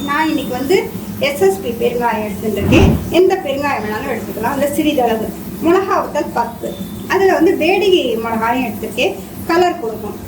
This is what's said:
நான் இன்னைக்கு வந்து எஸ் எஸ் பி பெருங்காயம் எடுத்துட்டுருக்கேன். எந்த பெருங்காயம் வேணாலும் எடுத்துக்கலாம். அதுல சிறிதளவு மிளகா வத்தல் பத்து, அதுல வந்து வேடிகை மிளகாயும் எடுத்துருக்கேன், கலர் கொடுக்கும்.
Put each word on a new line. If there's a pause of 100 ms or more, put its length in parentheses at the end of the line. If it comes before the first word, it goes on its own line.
நான்
இன்னைக்கு
வந்து (360)
எஸ்
எஸ்
பி
பெருங்காயம்
எடுத்துட்டுருக்கேன். (180)
எந்த
பெருங்காயம்
வேணாலும்
எடுத்துக்கலாம்.
அதுல
சிறிதளவு (360)
மிளகா
வத்தல்
பத்து, (340)
அதுல
வந்து
வேடிகை
மிளகாயும்
எடுத்துருக்கேன், (320)
கலர்
கொடுக்கும். (120)